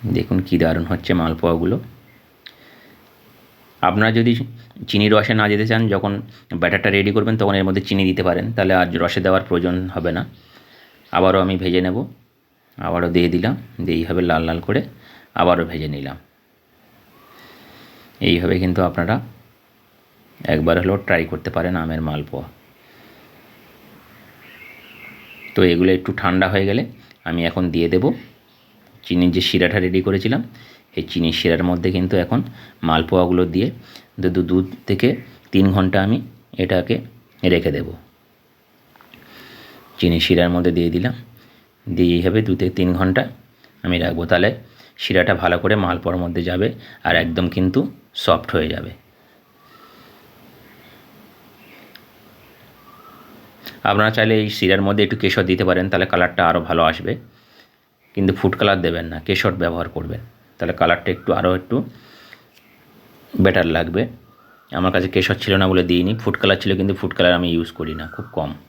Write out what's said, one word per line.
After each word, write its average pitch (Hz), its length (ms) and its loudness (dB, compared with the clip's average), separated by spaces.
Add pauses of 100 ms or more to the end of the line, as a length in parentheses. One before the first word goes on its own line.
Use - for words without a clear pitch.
দেখুন, 90 360 0
কী 92 160 -4
দারুণ 82 280 0
হচ্ছে 90 280 -4
মালপোয়াগুলো। 85 640 0 (2000)
আপনারা 104 300 2
যদি 117 200 4 (560)
চিনি 104 220 2
রসে 107 240 4
না 107 160 2
যেতে 104 180 2
চান, 113 200 2
যখন 101 240 0 (440)
ব্যাটারটা 87 340 0
রেডি 98 220 2
করবেন, 110 260 0
তখন 101 180 2
এর 95 80 2
মধ্যে 95 180 0
চিনি 95 220 0
দিতে 92 200 0
পারেন, 87 220 0 (100)
তাহলে 95 180 2
আর 90 140 4 (100)
রসে 87 240 0
দেওয়ার 92 260 2
প্রয়োজন 90 280 0 (140)
হবে 85 220 -4
না। 85 100 -4 (920)
আবারও 95 300 4
আমি 92 160 0
ভেজে 90 240 0
নেব, 92 160 -2 (800)
আবারও 87 320 -2
দিয়ে 87 200 2
দিলাম, 90 260 0 (300)
দিয়ে 82 120 -2
এইভাবে 85 240 -2
লাল 82 220 0
লাল 82 160 -4
করে 113 220 -2 (540)
আবারও 87 300 2
ভেজে 80 220 -8
নিলাম। 69 300 -8 (2000)
এইভাবে 90 400 2
কিন্তু 90 220 0
আপনারা 87 340 0 (1200)
একবার 80 400 0
হলেও 95 180 2
ট্রাই 90 280 0
করতে 80 240 -8
পারেন 87 260 -4
আমের 80 260 -4
মালপোয়া। 76 440 -8 (3000)
তো 101 80 -2
এগুলো 90 280 4
একটু 92 260 0
ঠান্ডা 92 300 0
হয়ে 98 180 0
গেলে 107 200 0 (380)
আমি 85 220 -4
এখন 90 240 -2
দিয়ে 82 200 0
দেব 90 160 2 (1000)
চিনির 87 280 2
যে 90 100 0
শিরাটা 90 380 2
রেডি 92 220 0
করেছিলাম, 101 400 0 (540)
এই 82 80 -4
চিনির 82 360 -2
শিরার 85 240 2
মধ্যে 87 280 0
কিন্তু 92 260 0
এখন 92 220 0 (440)
মালপোয়াগুলো 87 640 2
দিয়ে 92 220 -2 (520)
দু-, 92 100 0
দু-, 90 200 0
দু 90 80 2 (300)
থেকে 98 200 0 (440)
তিন 98 200 4
ঘন্টা 95 320 2
আমি 104 140 2 (400)
এটাকে 92 380 0 (480)
রেখে 85 280 2
দেব। 71 160 -4 (2000)
চিনি 85 220 2
শিরার 87 300 2
মধ্যে 87 220 2
দিয়ে 85 180 0
দিলাম, 90 240 -2 (720)
দিয়ে 87 280 2
এইভাবে 90 260 2
দু 107 140 0
থেকে 90 240 0
তিন 90 140 2
ঘন্টা 95 300 2 (600)
আমি 90 160 0
রাখবো, 82 260 -2
তাহলে 90 240 4 (480)
শিরাটা 92 360 2
ভালো 87 260 0
করে 98 160 2
মালপোয়ার 87 420 -2
মধ্যে 87 260 -4
যাবে 90 240 -2 (360)
আর 82 120 2
একদম 82 340 0
কিন্তু 92 300 0 (340)
সফট - 380 0
হয়ে 78 180 0
যাবে। 78 220 -8 (4000)
আপনারা 104 280 2
চাইলে 110 240 2
এই 107 140 0
শিরার 98 320 2
মধ্যে 101 220 2
একটু - 140 -2
কেশর 95 260 0
দিতে 90 200 0
পারেন, 92 260 2
তাহলে 92 160 0
কালারটা 87 420 0
আরও 85 140 2
ভালো 82 220 0
আসবে, 82 300 0 (1000)
কিন্তু 95 180 2
ফুড 92 260 0
কালার 98 220 4
দেবেন 85 240 -2
না, 82 140 -10
কেশর 95 320 0
ব্যবহার 85 380 -4
করবেন, 80 320 -8 (360)
তাহলে 85 160 -4
কালারটা 85 380 0
একটু - 220 -6
আরও 90 220 2
একটু 92 200 -4 (1700)
বেটার 92 220 4
লাগবে। 82 360 -2 (680)
আমার 92 200 0
কাছে 92 160 0
কেশর 95 360 0
ছিল 98 140 0
না 95 100 2
বলে 92 160 2
দিইনি, 90 320 0
ফুড 113 260 -4
কালার 98 160 2
ছিল, - 220 -4
কিন্তু 98 140 0
ফুড 87 200 -6
কালার 90 200 4
আমি 87 220 0
ইউজ 82 160 -2
করি 80 240 -8
না, 80 100 -12 (100)
খুব - 160 -12
কম। 78 180 -6 (200)